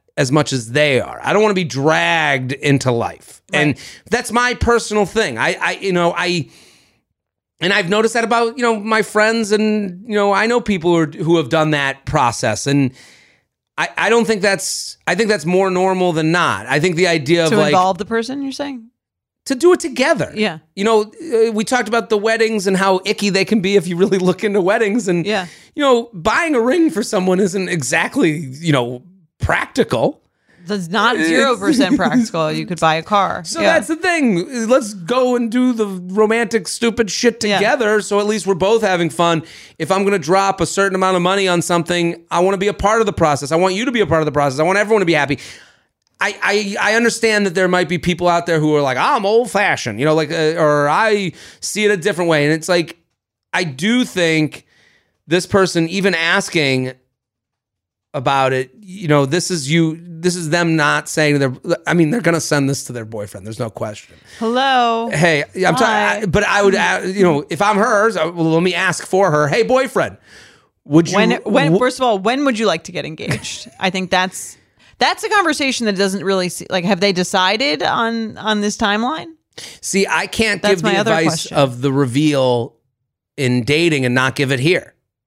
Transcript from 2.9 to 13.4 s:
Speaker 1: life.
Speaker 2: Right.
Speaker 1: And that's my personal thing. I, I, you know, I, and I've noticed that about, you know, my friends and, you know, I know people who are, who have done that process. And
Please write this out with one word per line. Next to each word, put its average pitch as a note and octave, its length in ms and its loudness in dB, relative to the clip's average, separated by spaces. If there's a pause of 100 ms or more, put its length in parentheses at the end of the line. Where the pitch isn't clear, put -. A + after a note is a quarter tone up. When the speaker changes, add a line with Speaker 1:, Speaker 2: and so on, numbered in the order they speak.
Speaker 1:
life. G2 500 -6 (100)
Speaker 2:
Right. D3 80 0
Speaker 1:
And D3+ 160 0 (340)
that's A#3+ 200 -2
my A#3+ 240 0
personal A3+ 520 0
thing. D#3+ 320 -2
I, D3+ 220 0
I, F3 200 -2
you F#3+ 120 -2
know, F3 240 2
I, F3 320 -2 (1120)
and F3+ 120 0
I've G3 160 0
noticed A3 260 2
that A#3 100 0
about, A#3 320 0
you B3 60 -10
know, A3+ 160 2
my A3 240 0
friends G#3+ 500 0
and, G#3+ 540 -2
you A3+ 80 -4
know, G3+ 180 2
I G3+ 140 0
know A#3+ 140 0
people F3 320 0
who E3+ 60 4
are, D#3+ 80 2 (180)
who E3 140 4
have C#3+ 100 -2
done D#3 240 2
that C#3 340 -2
process. B2 600 0
And C#3 260 2 (840)